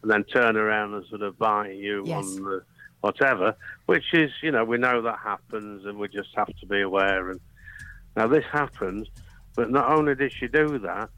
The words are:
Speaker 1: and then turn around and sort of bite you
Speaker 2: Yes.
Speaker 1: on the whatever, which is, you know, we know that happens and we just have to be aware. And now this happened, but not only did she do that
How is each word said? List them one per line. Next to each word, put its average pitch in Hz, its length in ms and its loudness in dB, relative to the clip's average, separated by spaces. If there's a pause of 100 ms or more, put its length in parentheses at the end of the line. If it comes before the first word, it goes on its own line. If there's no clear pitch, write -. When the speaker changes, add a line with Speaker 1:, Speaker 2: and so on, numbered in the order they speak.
Speaker 1:
and 110 80 -4
then 107 140 4
turn 117 340 2
around 107 380 0
and 92 120 -8
sort 107 140 -10
of 98 160 -6
bite 104 380 0
you 101 320 -4
Speaker 2:
Yes. 101 180 -4
Speaker 1:
on 95 180 -8
the 95 200 -6 (380)
whatever, 107 540 2 (300)
which - 280 2
is, 156 180 6 (100)
you 160 100 -2
know, 117 140 2
we 117 140 0
know 123 240 4
that 113 160 -2
happens 104 640 -8
and 104 140 -10
we 104 80 -4
just 101 280 -8
have 101 120 0 (120)
to - 60 -18
be 101 160 -2
aware. 95 480 0
And 90 100 -8 (760)
now 110 120 4
this 147 240 4
happened, 110 560 -4 (480)
but 117 140 0
not 127 220 4
only 151 240 4
did 131 180 -2
she 127 140 -6
do 147 320 2
that 98 380 -6